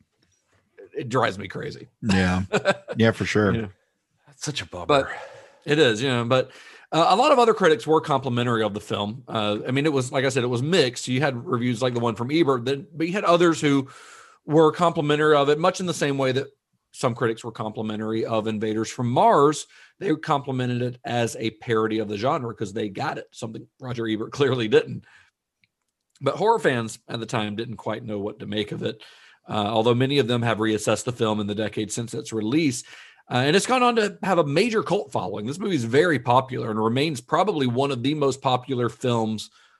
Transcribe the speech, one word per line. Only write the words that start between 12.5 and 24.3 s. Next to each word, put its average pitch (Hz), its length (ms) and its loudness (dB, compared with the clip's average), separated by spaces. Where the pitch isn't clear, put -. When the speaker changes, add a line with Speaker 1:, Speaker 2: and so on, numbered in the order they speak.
Speaker 1:
that, 139 320 -6
but 160 80 -2
you 175 80 -4
had 202 120 -4
others 170 360 4
who 139 260 2
were 156 260 6
complimentary 151 640 2
of 139 140 4
it, 151 100 2
much 180 200 0
in 185 60 -6
the 170 80 -2
same 139 240 -2
way 135 140 2
that 131 160 -2
some 123 220 -2
critics 113 300 -2
were 117 80 -10
complimentary 110 760 -6
of 110 220 -2
Invaders 110 420 -2
from 120 220 -4
Mars. 156 560 4
They 156 160 -2
complimented 131 680 -2
it 123 220 -6
as 117 320 -2
a 120 160 -4
parody 110 480 0
of 107 80 -4
the 104 100 -6
genre 120 380 -2
'cause 95 180 -8
they 107 160 -4
got 117 300 -8
it, - 120 -14
something 117 360 -14
Roger 123 280 -6
Ebert 110 240 -4